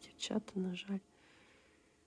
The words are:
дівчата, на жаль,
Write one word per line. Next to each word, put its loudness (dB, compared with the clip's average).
дівчата, 0
на 2
жаль, 0